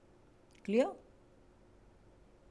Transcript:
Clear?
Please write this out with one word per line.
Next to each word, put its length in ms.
Clear? 260